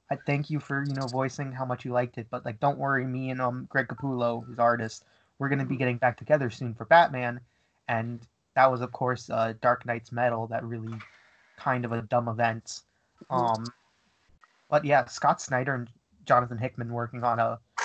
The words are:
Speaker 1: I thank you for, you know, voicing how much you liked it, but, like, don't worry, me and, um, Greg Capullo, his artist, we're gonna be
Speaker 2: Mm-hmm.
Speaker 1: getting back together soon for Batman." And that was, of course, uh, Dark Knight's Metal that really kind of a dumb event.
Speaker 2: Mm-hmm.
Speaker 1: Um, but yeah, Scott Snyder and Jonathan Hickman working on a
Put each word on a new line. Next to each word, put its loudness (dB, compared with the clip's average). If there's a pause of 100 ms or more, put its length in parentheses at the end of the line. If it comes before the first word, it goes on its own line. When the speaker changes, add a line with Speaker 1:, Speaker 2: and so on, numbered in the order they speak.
Speaker 1:
I -4
thank -2
you -2
for, -4
you -4
know, -4
voicing -4
how -6
much -4
you -6
liked 0
it, -8
but, -8
like, -8
don't 2
worry, 0
me -4
and, -4
um, -2
Greg 0
Capullo, -2
his -6
artist, 2 (340)
we're -2
gonna 0
be -2
Speaker 2:
Mm-hmm. -2
Speaker 1:
getting 2
back 2
together 2
soon -6
for -12
Batman." 4 (480)
And -4 (280)
that 8
was, 0
of -4
course, -2
uh, 0
Dark 2
Knight's -6
Metal 0
that -6
really -8 (640)
kind 0
of -4
a -2
dumb 0
event. -2 (460)
Speaker 2:
Mm-hmm. -2
Speaker 1:
Um, 0 (960)
but 4
yeah, 6
Scott 0
Snyder 0
and -6 (360)
Jonathan 4
Hickman -6
working -6
on 2
a 0 (260)